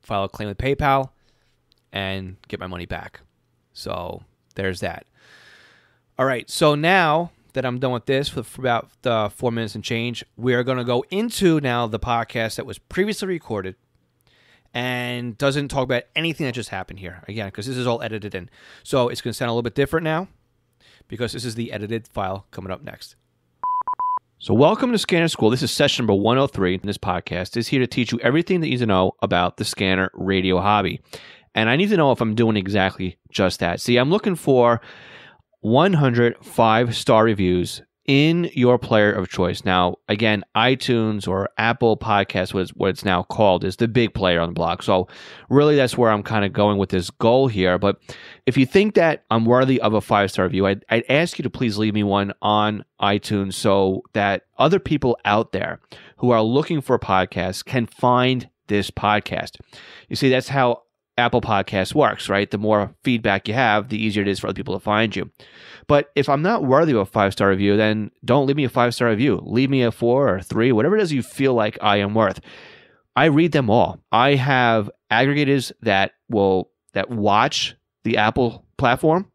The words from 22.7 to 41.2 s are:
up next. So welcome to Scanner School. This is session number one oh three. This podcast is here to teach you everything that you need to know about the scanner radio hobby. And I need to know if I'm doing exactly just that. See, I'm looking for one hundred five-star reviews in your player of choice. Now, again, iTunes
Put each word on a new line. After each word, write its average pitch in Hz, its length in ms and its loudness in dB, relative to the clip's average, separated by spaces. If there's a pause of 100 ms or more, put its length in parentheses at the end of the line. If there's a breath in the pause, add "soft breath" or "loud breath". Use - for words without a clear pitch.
up - 100 -12
next. - 320 -18 (1300)
So - 120 -4
welcome 170 400 2
to 220 60 0
Scanner 170 300 -2
School. 156 200 0
This 131 140 -2
is 123 80 -4
session 143 320 0
number 101 180 0
one 110 160 2
oh 135 100 2
three. 95 300 -2
This 98 220 -8
podcast 90 580 -6
is 117 120 -4
here 139 120 0
to 123 60 0
teach 117 260 -4
you 117 80 -4
everything 170 400 0
that 160 60 -2
you 131 60 -2
need 123 80 -2
to 120 60 -2
know 95 260 2 (100)
about 90 340 0
the 110 80 -6
scanner 95 480 0
radio 92 480 0
hobby. 101 400 0 (540 loud breath)
And 110 160 2
I 127 60 2
need 196 140 2
to 214 60 2
know 147 160 4
if 113 80 -2
I'm 113 140 -2
doing 113 220 2
exactly 95 600 -2 (140)
just 95 300 -2
that. 87 200 -2
See, 120 160 2
I'm 131 140 2
looking 202 240 0
for 120 480 2 (800 loud breath)
one 151 340 2
hundred 120 500 2
five-star 113 800 2
reviews 90 560 0 (260)
in 160 460 2
your 123 260 4
player 104 320 2
of 98 200 -2
choice. 92 340 -2
Now, 92 320 2 (140)
again, 107 340 0 (100)
iTunes 113 720 0